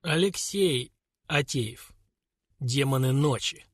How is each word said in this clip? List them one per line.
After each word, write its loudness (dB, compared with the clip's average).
Алексей 0
Атеев. -4
Демоны 2
ночи. 0